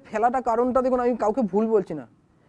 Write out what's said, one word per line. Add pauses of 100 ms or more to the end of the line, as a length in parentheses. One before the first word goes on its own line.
ফেলাটা
কারণটা
দেখুন,
আমি
কাউকে
ভুল
বলছি
না, (420)